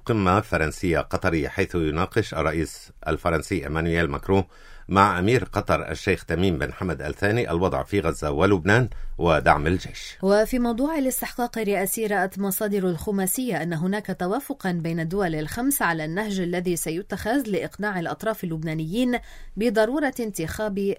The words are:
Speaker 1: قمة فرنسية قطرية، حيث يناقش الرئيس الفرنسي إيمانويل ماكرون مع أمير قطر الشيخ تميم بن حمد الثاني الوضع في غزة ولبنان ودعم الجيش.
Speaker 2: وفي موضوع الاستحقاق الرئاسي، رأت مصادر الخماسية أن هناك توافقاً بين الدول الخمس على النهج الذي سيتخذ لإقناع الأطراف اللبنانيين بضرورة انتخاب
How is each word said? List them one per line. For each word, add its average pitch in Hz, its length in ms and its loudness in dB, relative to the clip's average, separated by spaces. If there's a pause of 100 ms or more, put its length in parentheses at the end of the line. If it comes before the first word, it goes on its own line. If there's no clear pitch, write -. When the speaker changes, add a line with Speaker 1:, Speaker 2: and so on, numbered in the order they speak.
Speaker 1:
قمة 101 340 4
فرنسية 78 580 0
قطرية، 82 500 0
حيث - 260 -2
يناقش 85 600 0
الرئيس 78 560 -2 (180)
الفرنسي 80 560 0
إيمانويل 82 460 0
ماكرون 95 340 2 (440)
مع 95 300 6
أمير 104 260 4
قطر 87 460 0
الشيخ 82 340 -2
تميم 85 340 2
بن 69 140 -2
حمد 78 300 -6
الثاني 101 480 0
الوضع 85 320 0
في 101 180 0
غزة 78 300 -2
ولبنان 98 580 4 (300)
ودعم 76 480 4
الجيش. - 560 -4
Speaker 2:
وفي 214 360 2
موضوع 247 400 0
الاستحقاق 247 600 -2
الرئاسي، 202 480 -2
رأت 190 320 0
مصادر 196 520 0
الخماسية 196 720 -2
أن 170 100 -4
هناك 185 480 -2
توافقاً 196 520 -2
بين 165 280 -2
الدول 165 340 -2
الخمس 233 480 -2
على 165 220 0
النهج 190 360 -2
الذي 175 360 -2
سيتخذ 208 720 -2
لإقناع 190 500 -2
الأطراف 208 440 -4
اللبنانيين 165 720 -2 (380)
بضرورة 240 640 2
انتخاب 202 800 -2